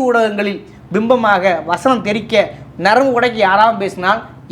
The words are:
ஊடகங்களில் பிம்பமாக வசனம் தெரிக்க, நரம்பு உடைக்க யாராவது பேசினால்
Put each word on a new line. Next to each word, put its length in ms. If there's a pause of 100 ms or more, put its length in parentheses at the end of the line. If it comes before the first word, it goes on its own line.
ஊடகங்களில் 560 (320)
பிம்பமாக 500 (260)
வசனம் 360
தெரிக்க, 280 (520)
நரம்பு 300
உடைக்க 220
யாராவது 460
பேசினால் 360 (320)